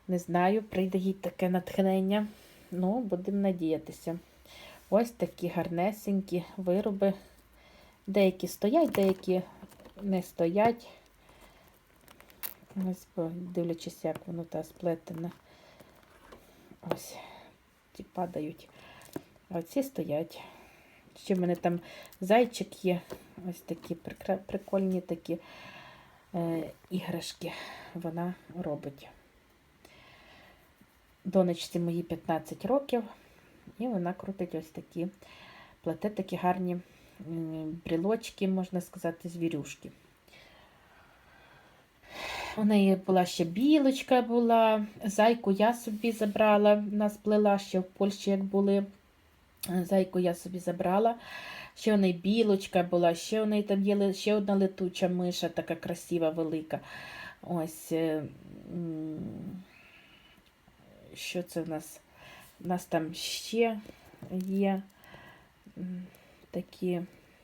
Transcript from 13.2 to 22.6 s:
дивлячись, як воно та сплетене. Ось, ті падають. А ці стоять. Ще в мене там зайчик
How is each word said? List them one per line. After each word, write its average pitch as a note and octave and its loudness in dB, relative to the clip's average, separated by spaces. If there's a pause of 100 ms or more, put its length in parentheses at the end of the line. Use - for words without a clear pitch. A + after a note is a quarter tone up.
дивлячись, F3 -6
як D#3 -2 (100)
воно E3+ -8
та D#3 -6
сплетене. E3 -6 (1600)
Ось, - -6 (760)
ті - -16
падають. F3 -8 (840)
А E3+ -6
ці C4+ -2
стоять. E3 -6 (760)
Ще - -2
в F3+ 2
мене F3 2
там F3 0 (400)
зайчик A3 2